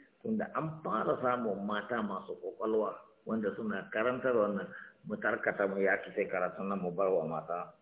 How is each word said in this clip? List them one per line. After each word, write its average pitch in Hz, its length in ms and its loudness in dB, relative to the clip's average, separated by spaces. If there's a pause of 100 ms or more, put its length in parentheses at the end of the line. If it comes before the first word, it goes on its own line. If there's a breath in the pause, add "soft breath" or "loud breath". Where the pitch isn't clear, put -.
(160 loud breath)
tunda 110 360 -2
an 156 300 -4
fara 180 380 0
samun 113 460 0
mata 104 360 -2
masu 95 320 -4
ƙwaƙwalwa 104 640 0 (260)
wanda 107 320 0
suna 104 360 -4
karantar 123 440 2
wannan. 101 320 4 (360 loud breath)
Mu 107 140 -6
tarkata 104 520 2
mu 95 100 -2
ya 98 220 4
ci 92 100 -10
sai 98 140 0
karatun 92 440 -2
nan 98 120 0
mu 90 100 -2
bar 92 220 2
wa 82 140 4
mata, 80 540 -4